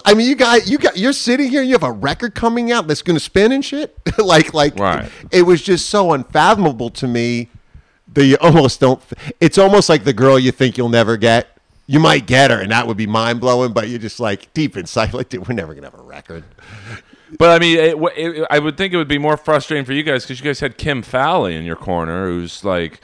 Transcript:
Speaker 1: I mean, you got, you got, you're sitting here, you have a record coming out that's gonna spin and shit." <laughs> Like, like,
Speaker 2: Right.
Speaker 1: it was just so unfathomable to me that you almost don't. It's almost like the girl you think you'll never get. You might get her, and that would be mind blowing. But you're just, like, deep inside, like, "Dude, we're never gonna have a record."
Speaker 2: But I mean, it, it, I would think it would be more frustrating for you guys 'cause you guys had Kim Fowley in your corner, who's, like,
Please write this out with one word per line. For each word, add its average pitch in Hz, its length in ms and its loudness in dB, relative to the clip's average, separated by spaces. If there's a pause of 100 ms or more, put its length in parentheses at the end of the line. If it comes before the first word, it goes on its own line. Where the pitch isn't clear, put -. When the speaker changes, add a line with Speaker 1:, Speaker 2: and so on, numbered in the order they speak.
Speaker 1:
I 208 80 6
mean, 226 120 2
you 269 80 2
got, 233 320 2
you 262 120 0
got, 269 180 -2
you're 226 160 0
sitting 262 380 -2
here, 277 120 0
you 262 100 -2
have 214 100 4
a 123 100 -2
record 196 420 -6
coming 233 380 -2
out 214 160 -2
that's 151 140 -4
gonna 170 180 0
spin 208 320 2
and 277 100 -2
shit." 285 320 -10 (140)
<laughs> - 100 -6
Like, 147 360 2
like, 147 240 0
Speaker 2:
Right. 85 320 -2 (200)
Speaker 1:
it 180 120 6
was 175 180 4
just - 300 -2
so 190 240 2
unfathomable 151 720 0
to - 180 -8
me 120 440 -4 (640)
that 139 100 4
you 135 160 6
almost 156 400 4
don't. 131 220 2 (360)
It's 170 200 2
almost 196 320 4
like 151 140 2
the 135 100 0
girl 131 240 4
you 127 140 0
think 127 260 -2
you'll 120 100 -2
never 117 300 2
get. 117 300 2 (380)
You 143 140 2
might 156 260 2
get 131 240 4
her, 113 80 0
and 98 140 -6
that 120 140 0
would 113 100 -4
be 107 100 -4
mind 113 340 -2
blowing. 123 340 0
But 110 160 -2
you're 120 80 -8
just, 107 200 -12
like, 104 360 -6
deep 151 200 -4
inside, 104 380 -4
like, 127 160 -8
"Dude, 92 180 -12
we're 123 80 -6
never 80 200 -10
gonna 69 160 -20
have - 100 -20
a - 20 -20
record." 85 420 -20 (920)
Speaker 2:
But 170 120 6
I 170 80 6
mean, 165 200 2
it, 160 180 2 (200)
it, 160 340 -6
I 147 80 2
would 147 200 -4
think 190 160 -4
it - 20 0
would 160 100 -2
be 143 120 -2
more 151 180 -2
frustrating 147 480 -2
for 127 80 -8
you 147 100 -2
guys 143 220 -4
'cause 127 140 -14
you 131 80 -12
guys 139 140 -4
had 143 180 -8
Kim 139 240 -6
Fowley 135 540 -2
in 80 100 -10
your 82 100 -8
corner, 87 520 -6
who's, 87 360 -8
like, 87 400 -6